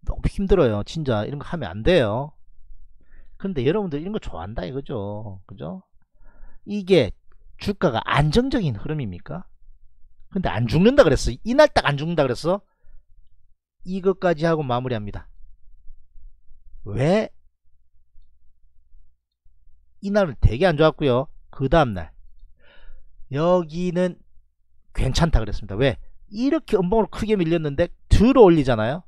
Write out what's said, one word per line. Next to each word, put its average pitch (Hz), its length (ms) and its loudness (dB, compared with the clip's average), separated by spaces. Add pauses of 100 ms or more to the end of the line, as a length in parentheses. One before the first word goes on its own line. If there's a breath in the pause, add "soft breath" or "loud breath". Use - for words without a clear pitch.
너무 - 260 -6
힘들어요. 160 560 2
진짜 127 400 -4
이런 131 140 -8
거 - 100 -12
하면 139 220 -8
안 107 120 -10
돼요. 135 500 2 (1040)
근데 156 300 -4
여러분들 170 340 -2
이런 185 120 -8
거 220 60 -6
좋아한다 95 460 -8
이거죠. 104 800 -8
그죠? 156 360 -12 (840)
이게 185 480 2 (460)
주가가 151 460 -2
안정적인 151 720 0
흐름입니까? 98 680 -8 (880)
근데 185 180 -2
안 104 180 -2
죽는다 208 380 6
그랬어. 127 280 2 (120)
이날 285 240 4
딱 - 180 0
안 143 100 0
죽는다 156 260 -2
그랬어. 139 380 -2 (1200)
이것까지 180 600 -2
하고 165 180 2
마무리합니다. 120 680 -4 (1600)
왜? 139 460 0 (2750)
이날은 196 400 0
되게 143 260 4
안 170 100 4
좋았고요. 143 500 2 (240)
그 135 180 -6
다음날 120 440 0 (1200 soft breath)
여기는 175 840 0 (760)
괜찮다 135 460 2
그랬습니다. 107 360 -6
왜? 127 220 2 (320)
이렇게 247 460 -2
음봉으로 196 320 2
크게 214 280 -2
밀렸는데 165 520 0 (200)
들어 254 340 8
올리잖아요. 143 640 6